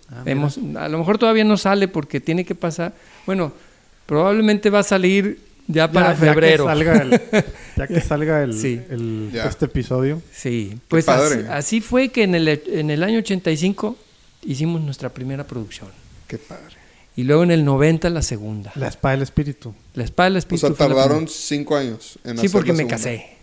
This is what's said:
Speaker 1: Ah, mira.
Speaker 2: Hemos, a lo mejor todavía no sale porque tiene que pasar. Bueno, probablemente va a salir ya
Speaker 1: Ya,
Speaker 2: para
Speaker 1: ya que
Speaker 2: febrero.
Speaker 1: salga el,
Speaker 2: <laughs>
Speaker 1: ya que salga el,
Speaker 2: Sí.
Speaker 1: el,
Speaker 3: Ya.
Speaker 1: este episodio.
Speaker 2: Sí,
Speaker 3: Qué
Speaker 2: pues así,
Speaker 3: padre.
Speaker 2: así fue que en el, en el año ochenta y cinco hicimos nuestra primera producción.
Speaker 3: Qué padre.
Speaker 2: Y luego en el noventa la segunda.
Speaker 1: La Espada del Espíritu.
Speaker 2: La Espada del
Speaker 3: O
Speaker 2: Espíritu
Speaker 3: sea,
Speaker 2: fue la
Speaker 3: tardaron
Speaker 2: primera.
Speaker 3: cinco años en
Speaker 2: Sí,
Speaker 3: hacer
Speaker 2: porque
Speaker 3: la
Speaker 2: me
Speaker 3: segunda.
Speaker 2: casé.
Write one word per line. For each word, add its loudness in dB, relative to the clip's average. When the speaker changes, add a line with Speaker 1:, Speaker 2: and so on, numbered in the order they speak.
Speaker 1:
Ah, -16
mira. -4
Speaker 2:
Hemos, -2
a -6
lo -4
mejor 0
todavía 4
no 4
sale 2
porque -4
tiene -4
que -6
pasar. -6
Bueno, -2
probablemente 2
va 4
a 4
salir 2
ya 2
Speaker 1:
Ya, -4
Speaker 2:
para 4
Speaker 1:
ya -2
que 6
Speaker 2:
febrero. 6
Speaker 1:
salga 2
el, 2
Speaker 2:
<laughs> -20
Speaker 1:
ya -2
que 0
salga 0
el, -2
Speaker 2:
Sí. -2
Speaker 1:
el, -6
Speaker 3:
Ya. -4
Speaker 1:
este -2
episodio. -2
Speaker 2:
Sí, -6
Speaker 3:
Qué -14
Speaker 2:
pues 2
así, 4
Speaker 3:
padre. -4
Speaker 2:
así -2
fue 0
que 0
en 2
el, 2
en -2
el 0
año 0
ochenta -2
y 0
cinco -4
hicimos -2
nuestra -8
primera -10
producción. -12
Speaker 3:
Qué -10
padre. -20
Speaker 2:
Y -2
luego 4
en 4
el 4
noventa 2
la -4
segunda. -8
Speaker 1:
La -6
Espada -2
del -2
Espíritu. -6
Speaker 2:
La -6
Espada 0
del 2
Speaker 3:
O 0
Speaker 2:
Espíritu -2
Speaker 3:
sea, 0
Speaker 2:
fue 4
la 2
Speaker 3:
tardaron 4
Speaker 2:
primera. -8
Speaker 3:
cinco -4
años -6
en -8
Speaker 2:
Sí, -6
Speaker 3:
hacer 2
Speaker 2:
porque 2
Speaker 3:
la -
Speaker 2:
me 0
Speaker 3:
segunda. -2
Speaker 2:
casé. -6